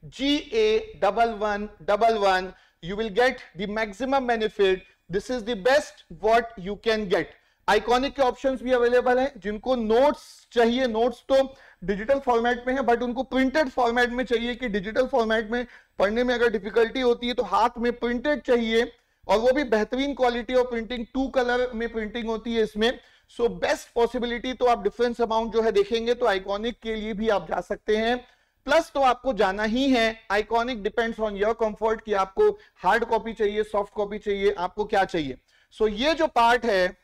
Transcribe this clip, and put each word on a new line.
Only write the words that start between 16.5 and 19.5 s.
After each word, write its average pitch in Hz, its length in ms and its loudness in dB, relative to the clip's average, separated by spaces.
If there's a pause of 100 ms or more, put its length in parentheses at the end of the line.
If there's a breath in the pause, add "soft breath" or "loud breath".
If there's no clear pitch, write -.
डिफिकल्टी 220 480 0
होती 240 280 2
है 247 60 -2
तो 247 80 -4 (100)
हाथ 220 260 0
में 240 200 0
प्रिंटेड 240 440 -2
चाहिए, 233 480 2 (380)
और 196 100 4
वो 247 140 4